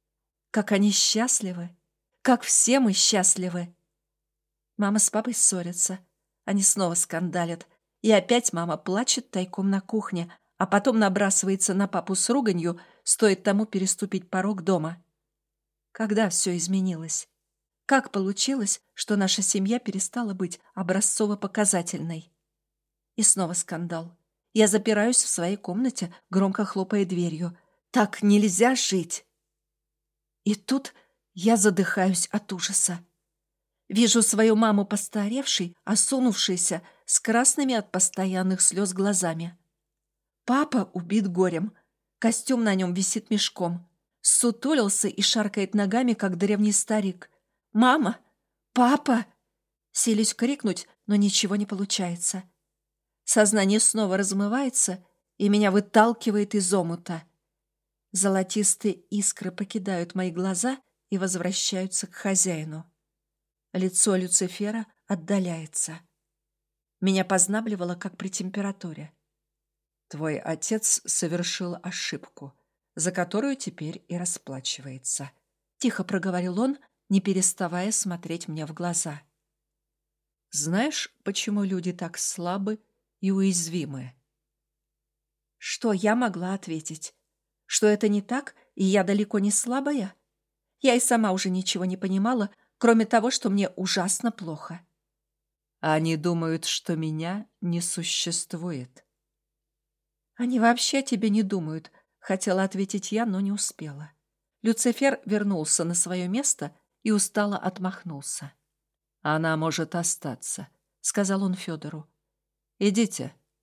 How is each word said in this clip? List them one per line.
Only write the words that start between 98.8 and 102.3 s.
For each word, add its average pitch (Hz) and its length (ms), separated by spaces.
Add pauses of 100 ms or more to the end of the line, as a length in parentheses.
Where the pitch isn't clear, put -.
«Они 247 240
вообще 240 380
о 269 40
тебе 220 280
не 214 120
думают», 160 480 (280)
хотела 190 440